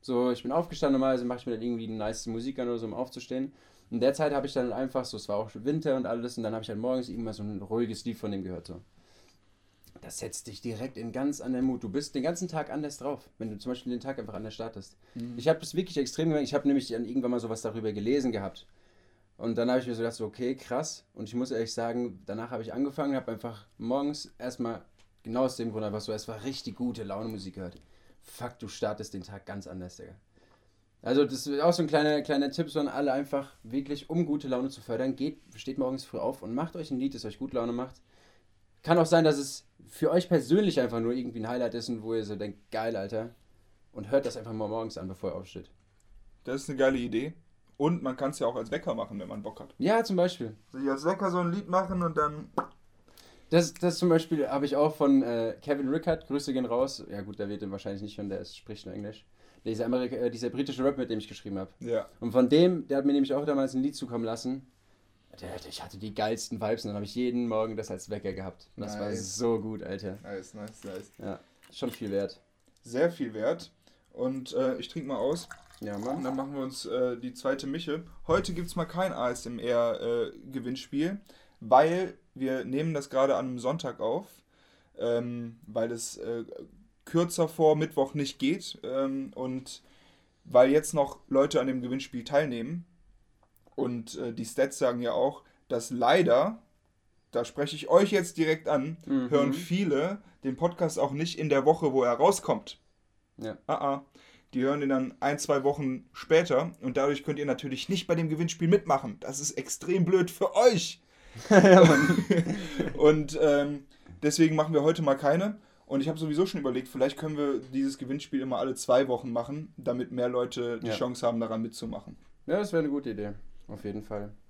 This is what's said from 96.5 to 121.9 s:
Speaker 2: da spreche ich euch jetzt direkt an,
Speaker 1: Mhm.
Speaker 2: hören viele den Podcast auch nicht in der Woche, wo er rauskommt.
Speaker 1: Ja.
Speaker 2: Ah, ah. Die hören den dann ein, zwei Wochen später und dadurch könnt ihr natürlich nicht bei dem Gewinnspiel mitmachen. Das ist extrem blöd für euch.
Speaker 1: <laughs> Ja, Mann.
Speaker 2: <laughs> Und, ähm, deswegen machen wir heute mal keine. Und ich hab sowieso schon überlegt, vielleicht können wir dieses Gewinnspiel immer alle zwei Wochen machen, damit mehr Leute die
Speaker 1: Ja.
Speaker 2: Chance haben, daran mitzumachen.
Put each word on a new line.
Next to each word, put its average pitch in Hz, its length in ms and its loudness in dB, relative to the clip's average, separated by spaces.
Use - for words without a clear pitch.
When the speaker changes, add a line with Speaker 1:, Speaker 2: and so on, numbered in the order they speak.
Speaker 2:
da 117 140 0
spreche 143 320 -4
ich 147 120 -10
euch 196 220 8
jetzt 185 260 0
direkt 160 320 2
an, 151 380 0
Speaker 1:
Mhm. 127 240 0
Speaker 2:
hören 143 240 4
viele 175 640 0
den 131 120 -2
Podcast 170 420 0
auch 139 140 2
nicht 160 260 -4
in 151 100 -2
der 139 160 4
Woche, 156 280 6
wo 131 100 4
er 120 100 4
rauskommt. 143 640 2
Speaker 1:
Ja. 110 180 -8
Speaker 2:
Ah, 147 80 0
ah. 139 100 -8
Die 127 100 0
hören 143 180 2
den 139 80 0
dann 131 320 0
ein, 143 180 0
zwei 143 260 0
Wochen 139 480 0
später 160 600 4
und 127 140 -2
dadurch 139 260 2
könnt 147 160 -4
ihr 147 80 -2
natürlich 131 420 -4
nicht 185 200 -2
bei 170 80 4
dem 165 120 0
Gewinnspiel 165 400 0
mitmachen. 139 520 2
Das 139 200 -8
ist 147 120 -4
extrem 180 520 0
blöd 180 260 4
für - 240 0
euch. 226 480 4
Speaker 1:
<laughs> - 120 -14
Ja, 185 360 12
Mann. 165 400 8
Speaker 2:
<laughs> 147 400 -4
Und, 151 420 6
ähm, 143 440 2
deswegen 156 340 4
machen 156 180 2
wir 147 80 6
heute 165 200 4
mal 139 120 4
keine. 175 440 2
Und 139 140 0
ich 135 80 0
hab 156 100 -2
sowieso 156 260 2
schon 180 160 -4
überlegt, 127 280 -2
vielleicht 135 280 0
können 156 200 -4
wir 139 240 0
dieses 135 380 -2
Gewinnspiel 135 420 -4
immer 131 180 -2
alle 127 160 0
zwei 131 320 4
Wochen 123 260 -2
machen, 139 440 -6
damit 123 340 -4
mehr 123 180 0
Leute 123 520 -2
die 117 80 -4
Speaker 1:
Ja. 110 80 0
Speaker 2:
Chance 127 280 -4
haben, 117 140 2
daran 110 240 -2
mitzumachen. - 540 -8